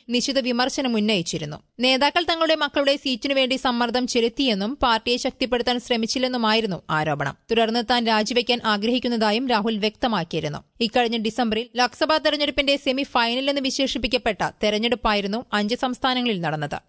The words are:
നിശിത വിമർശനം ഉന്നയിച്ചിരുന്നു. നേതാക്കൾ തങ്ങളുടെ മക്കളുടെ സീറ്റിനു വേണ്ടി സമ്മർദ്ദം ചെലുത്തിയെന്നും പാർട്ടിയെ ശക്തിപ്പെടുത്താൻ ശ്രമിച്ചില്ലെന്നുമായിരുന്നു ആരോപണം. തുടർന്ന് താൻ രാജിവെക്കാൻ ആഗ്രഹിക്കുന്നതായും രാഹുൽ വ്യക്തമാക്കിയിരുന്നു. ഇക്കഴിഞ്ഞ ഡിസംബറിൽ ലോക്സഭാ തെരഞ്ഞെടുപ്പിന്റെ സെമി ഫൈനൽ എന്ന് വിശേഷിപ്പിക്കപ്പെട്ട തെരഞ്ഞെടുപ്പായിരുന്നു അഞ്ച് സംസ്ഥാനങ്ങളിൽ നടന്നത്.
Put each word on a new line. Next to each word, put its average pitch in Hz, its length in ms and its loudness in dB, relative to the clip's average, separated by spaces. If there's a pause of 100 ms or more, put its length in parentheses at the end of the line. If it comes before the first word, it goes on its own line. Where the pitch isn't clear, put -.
നിശിത 247 320 0
വിമർശനം 254 540 -2
ഉന്നയിച്ചിരുന്നു. 170 640 -2 (220)
നേതാക്കൾ 262 440 2
തങ്ങളുടെ 330 320 2
മക്കളുടെ 285 400 2
സീറ്റിനു 277 380 -2
വേണ്ടി 262 240 2
സമ്മർദ്ദം 240 480 0
ചെലുത്തിയെന്നും 233 680 0
പാർട്ടിയെ 240 420 2
ശക്തിപ്പെടുത്താൻ 247 640 -2
ശ്രമിച്ചില്ലെന്നുമായിരുന്നു 226 1000 0 (120)
ആരോപണം. 156 220 0 (340)
തുടർന്ന് 226 380 2
താൻ 247 200 0
രാജിവെക്കാൻ 226 560 0 (100)
ആഗ്രഹിക്കുന്നതായും 226 800 0
രാഹുൽ 220 300 0
വ്യക്തമാക്കിയിരുന്നു. 180 840 -2 (200)
ഇക്കഴിഞ്ഞ 233 380 2
ഡിസംബറിൽ 220 560 -2
ലോക്സഭാ 294 440 0
തെരഞ്ഞെടുപ്പിന്റെ 285 580 2
സെമി 269 300 -2
ഫൈനൽ 247 420 0
എന്ന് 285 160 0
വിശേഷിപ്പിക്കപ്പെട്ട 247 760 -2 (200)
തെരഞ്ഞെടുപ്പായിരുന്നു 214 800 0 (120)
അഞ്ച് 208 260 0
സംസ്ഥാനങ്ങളിൽ 247 640 -2
നടന്നത്. 151 380 -2 (100)